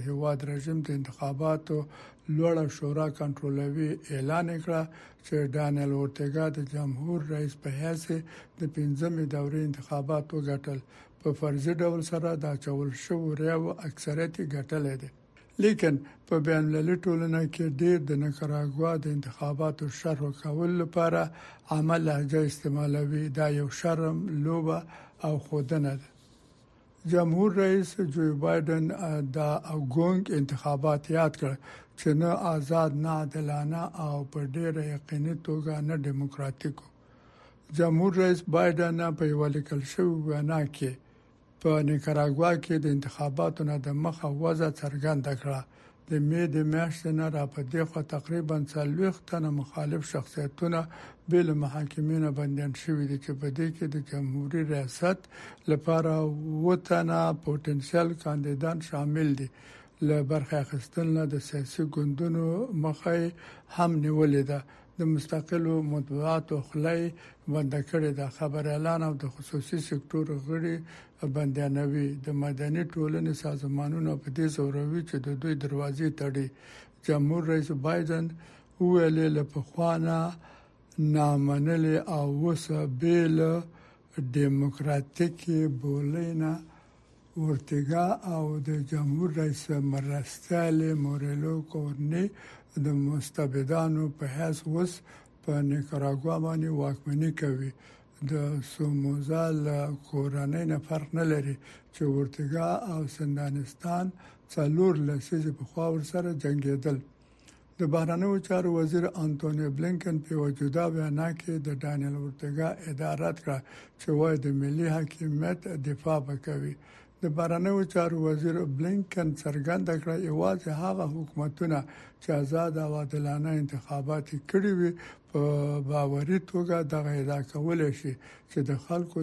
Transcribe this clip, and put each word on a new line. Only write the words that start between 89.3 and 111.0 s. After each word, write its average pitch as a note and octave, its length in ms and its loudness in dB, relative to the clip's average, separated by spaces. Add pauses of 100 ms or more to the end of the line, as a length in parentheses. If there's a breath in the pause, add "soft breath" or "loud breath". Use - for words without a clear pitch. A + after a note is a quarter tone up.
رئیس D3+ 380 0
مرستیال C#3+ 1080 0 (140)
موریلو C#3+ 680 -2
کورني D3+ 640 -2 (500 loud breath)
د D3 120 0 (160)
مستبدانو D3+ 1080 0
په D3 160 -8
حیث D3+ 360 -2
اوس E3+ 300 0 (480 loud breath)
په - 120 -4 (100)
نیکاراګوا C#3+ 760 0
باندې D#3+ 300 0
واکمني C#3+ 600 0
کوي.» C3+ 400 -2 (460 loud breath)
د D3 160 -4 (300)
سوموزا D3 880 0
له D3 260 0 (260)
کورنۍ C#3+ 640 -2
نه D#3 140 2
فرق D#3 340 -4
نه E3 100 2
لري C#3+ 320 2 (360 loud breath)
چې - 120 -8
اورتیګا C#3+ 680 0 (200)
او D#3+ 180 -4
سندانستان C#3+ 1000 -2 (440 loud breath)
څلور E3 460 4
لسیزې D3+ 560 0
پخوا E3 360 -4
ورسره E3 460 -2
جنګېدل. C#3 640 0 (760 loud breath)
د - 120 -4
بهرنیو E3+ 520 2
چارو F3+ 340 0
وزیر E3 340 2 (100)
انتونی D3+ 540 0
بلینکن E3 500 0
په C#3+ 120 -10
یوه D3 200 2
جدا C#3+ 360 0
وینا D#3 440 0